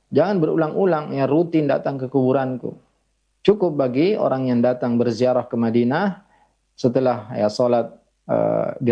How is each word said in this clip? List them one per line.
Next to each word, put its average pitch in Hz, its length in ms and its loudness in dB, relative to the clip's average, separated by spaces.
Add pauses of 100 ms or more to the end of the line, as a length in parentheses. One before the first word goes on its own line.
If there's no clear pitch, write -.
Jangan 175 320 2
berulang-ulang, 156 720 0
"Ya, 135 160 0
rutin 156 400 0
datang 135 320 -2
ke 127 80 -6
kuburanku." 131 640 0 (720)
Cukup 185 320 2
bagi 139 400 0
orang 131 320 0
yang 120 160 2
datang 123 320 0
berziarah 120 480 0
ke - 100 -8
Madinah 120 720 0 (480)
setelah, 120 640 -2
ya, 104 160 0
salat, 120 400 0 (320)
eh, 113 440 -2 (120)
di 120 100 0